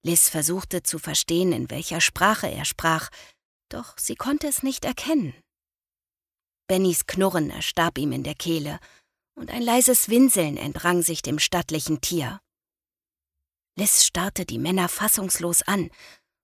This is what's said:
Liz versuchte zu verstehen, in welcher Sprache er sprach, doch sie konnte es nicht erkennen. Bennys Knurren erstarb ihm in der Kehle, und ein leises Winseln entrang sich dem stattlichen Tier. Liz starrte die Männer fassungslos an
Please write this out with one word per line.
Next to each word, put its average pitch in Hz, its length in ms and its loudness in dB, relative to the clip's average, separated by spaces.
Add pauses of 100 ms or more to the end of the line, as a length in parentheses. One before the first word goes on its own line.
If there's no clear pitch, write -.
Liz 165 260 4
versuchte 170 540 -2
zu - 160 -4
verstehen, 170 540 0
in 127 180 -4
welcher 156 300 -6
Sprache 202 480 0
er - 160 -6
sprach, - 460 -2 (580)
doch - 300 -14
sie - 180 -6
konnte 294 300 -2
es 277 160 -2
nicht 262 220 -4
erkennen. 180 500 -2 (1300)
Bennys 185 380 2
Knurren 180 440 0
erstarb - 480 -2
ihm 139 140 -2
in 127 100 -4
der 147 120 -6
Kehle, 151 440 -4 (560)
und - 160 -12
ein 240 120 -6
leises 247 460 4
Winseln 214 480 4
entrang 175 460 0
sich 160 200 -2
dem 151 160 -2
stattlichen 156 600 0
Tier. 120 400 -2 (1400)
Liz - 280 4
starrte 180 400 -2
die 120 140 -6
Männer 175 300 2
fassungslos 190 760 0
an 190 280 -2 (540)